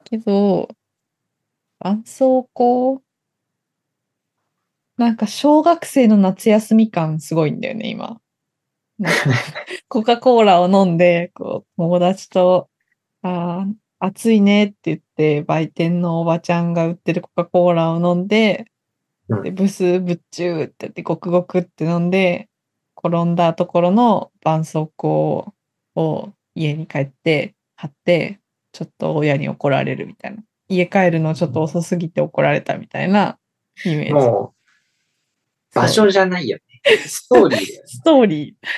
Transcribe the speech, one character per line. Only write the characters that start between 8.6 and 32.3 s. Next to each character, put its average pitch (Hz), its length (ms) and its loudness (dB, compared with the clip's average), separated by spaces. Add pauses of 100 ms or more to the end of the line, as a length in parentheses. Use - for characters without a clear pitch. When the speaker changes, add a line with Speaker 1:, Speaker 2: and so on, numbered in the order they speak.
Speaker 1:
な 170 100 -4
ん 165 40 0
か、 - 100 0
Speaker 2:
<laughs> - 640 -6
Speaker 1:
コ 220 160 -4
カ・ 240 140 2
コ 240 220 4
ー 220 40 4
ラ 185 180 6
を 180 80 2
飲 196 220 6
ん 165 60 0
で、 175 360 2
こ - 320 -8
う、 - 20 -20 (100)
友 175 220 0
達 185 300 -2
と、 180 400 2 (540)
「あ 180 440 -6
ー、 208 60 -6 (260)
暑 208 340 -2
い 214 80 4
ね」 202 260 4
っ - 40 -8
て - 120 -20
言 156 140 -4
っ - 20 -16 (160)
て、 151 280 0
売 156 280 -2
店 175 300 -2
の 170 180 -2
お 165 60 -4
ば 170 140 0
ち - 120 -6
ゃ 170 100 0
ん 170 120 -2
が 170 140 0
売 170 40 -4
っ 170 40 -8
て - 180 -6
る 170 80 -4
コ - 120 -20
カ・ 170 120 -4
コ 180 240 2
ー 175 40 2
ラ 165 200 0
を 175 220 0
飲 175 60 -2
ん 190 60 -6
で、 220 380 0 (640)
Speaker 2:
う 110 80 -2
ん。 - 60 -8
Speaker 1:
で、 - 80 -6
ブ 190 180 -2
ス、 185 320 0
ブ 175 120 -4
ッ 170 160 -8
チ - 140 -10
ュ 170 200 -4
ー - 20 -4
っ - 20 -16
て - 200 -16
や - 40 -12
っ - 20 -20
て、 180 80 -14
ゴ 165 160 -4
ク 175 140 -8
ゴ 175 120 2
ク 180 160 -4
っ 175 40 -4
て - 220 -8
飲 170 140 -2
ん 175 100 -2
で、 185 400 0 (480)
転 170 260 -2
ん 170 120 0
だ 170 200 2
と 175 100 -2
こ 175 160 0
ろ 175 100 2
の 226 400 2 (100)
絆 160 240 0
創 156 300 -6
膏 156 560 -2 (440)
を 165 380 -4 (200)
家 151 220 -4
に 156 100 -10
帰 - 140 -6
っ 143 80 -2
て - 480 -2 (200)
貼 - 120 -16
っ - 60 -14 (120)
て、 175 340 0 (320)
ち - 120 -14
ょ - 20 -10
っ - 120 -20
と 156 180 -4
親 147 220 0
に 143 120 -4
怒 139 200 -4
ら 139 140 0
れ 135 120 -6
る 139 100 -12
み - 100 -20
た - 120 -18
い - 80 -16
な。 - 80 -20 (260)
家 180 180 0
帰 185 220 2
る 165 100 -2
の 156 140 -2
ち 175 100 -4
ょ 156 40 -2
っ 127 40 -8
と 156 120 -4
遅 165 180 -4
す 175 160 -4
ぎ 170 140 -6
て 151 100 -4
怒 - 220 -4